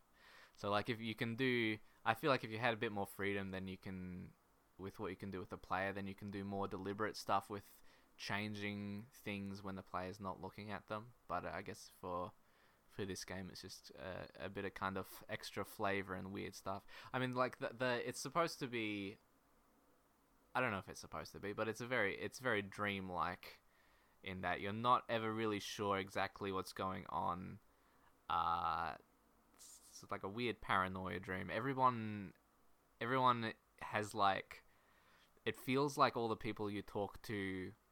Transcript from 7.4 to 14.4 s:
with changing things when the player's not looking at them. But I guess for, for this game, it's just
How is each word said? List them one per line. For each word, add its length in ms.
with 160
changing 840
things 400
when 120
the 60
player's 380
not 220
looking 280
at 180
them. 160
But 180
I 160
guess 280
for, 300
for 120
this 180
game, 260
it's 120
just 280